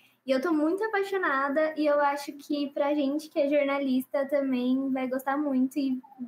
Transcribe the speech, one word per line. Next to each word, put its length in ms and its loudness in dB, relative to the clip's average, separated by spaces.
e 60 0
eu 100 2
tô 100 0
muito 320 2
apaixonada, 920 0
e 80 2
eu 140 4
acho 340 -2
que 400 -4
pra 220 0
gente 340 0
que 100 -4
é 100 2
jornalista 760 0
também 640 0
vai 160 -2
gostar 300 -2
muito 400 0
e 240 -2